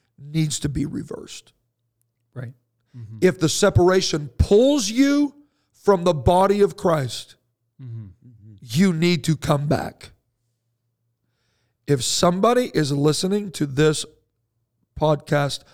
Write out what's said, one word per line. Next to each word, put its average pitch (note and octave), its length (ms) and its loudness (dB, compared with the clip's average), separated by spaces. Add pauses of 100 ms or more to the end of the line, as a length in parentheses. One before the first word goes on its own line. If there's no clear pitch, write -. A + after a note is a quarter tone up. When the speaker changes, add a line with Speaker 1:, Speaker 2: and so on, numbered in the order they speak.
(180)
Speaker 1:
needs D3+ 420 -4
to D3 100 -4
be C3+ 160 -4
reversed. - 640 -14 (800)
Speaker 2:
Right. B2 220 -14 (420)
Mm-hmm. A2+ 240 -18
Speaker 1:
If F3+ 180 2
the D#3+ 120 0
separation F3+ 880 2
pulls B3 500 4
you C#4 460 0 (380)
from F#3+ 320 0
the F3 100 2
body F#3 480 2
of F#3+ 140 2
Christ, D#3 600 -4 (460)
Speaker 2:
Mm-hmm. A2+ 260 -14 (540)
Speaker 1:
you D#3+ 320 2
need E3+ 300 0
to D#3+ 120 0
come D3 300 -2
back. - 460 -4 (1700)
If C3+ 180 0
somebody G3+ 680 2
is D3 180 -2
listening F#3 600 -2
to D3+ 140 -4
this D3 380 0 (920)
podcast C#3+ 760 -2